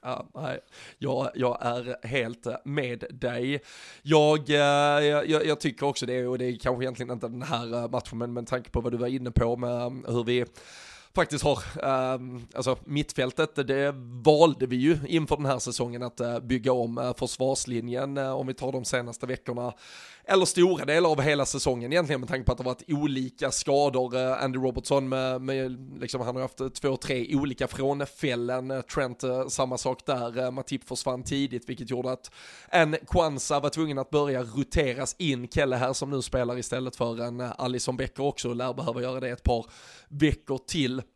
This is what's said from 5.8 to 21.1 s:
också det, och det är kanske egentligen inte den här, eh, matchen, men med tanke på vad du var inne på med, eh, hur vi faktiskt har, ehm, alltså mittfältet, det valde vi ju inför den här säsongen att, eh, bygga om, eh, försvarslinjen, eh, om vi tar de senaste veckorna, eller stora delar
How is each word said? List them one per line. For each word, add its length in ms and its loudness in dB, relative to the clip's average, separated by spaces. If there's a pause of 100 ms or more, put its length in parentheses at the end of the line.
också 200 0
det, 220 -2
och 100 -2
det 80 -2
är 140 -2
kanske 240 0
egentligen 280 -6
inte 160 -6
den 140 -8
här, 420 -2
eh, 60 -4
matchen, 280 -4
men 160 -4
med 140 -6
tanke 220 -4
på 120 -2
vad 120 -2
du 40 -2
var 100 -2
inne 240 -4
på 260 0
med, 240 -4
eh, 100 -4 (160)
hur 160 0
vi 220 2 (680)
faktiskt 280 0
har, 160 2 (240)
ehm, 720 -2
alltså 300 0
mittfältet, 840 -2
det 280 2 (300)
valde 400 8
vi 100 -2
ju 220 4 (100)
inför 280 2
den 100 -2
här 140 2
säsongen 440 -4
att, 160 -10
eh, 200 -2
bygga 340 2
om, 240 0
eh, 160 -2
försvarslinjen, 1040 -2
eh, 140 -2
om 160 -4
vi 60 -4
tar 180 -6
de 140 -4
senaste 400 -4
veckorna, 480 -6 (520)
eller 200 6
stora 400 4
delar 240 4